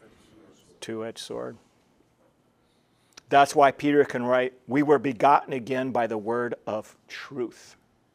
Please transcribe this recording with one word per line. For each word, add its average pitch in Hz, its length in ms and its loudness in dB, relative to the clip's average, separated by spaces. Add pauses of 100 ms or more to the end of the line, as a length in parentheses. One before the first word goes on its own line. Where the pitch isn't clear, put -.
(800)
Two-edged 113 380 -12
sword. 117 400 -12 (1700)
That's 143 240 4
why 143 160 6
Peter 143 340 2
can 123 220 -6
write, 127 260 0 (140)
"We 135 160 0
were 143 160 4
begotten 135 560 2
again 131 380 -6
by 117 140 0
the 110 120 -4
word 117 380 -4 (100)
of 107 300 -8 (120)
truth." - 680 -12 (380)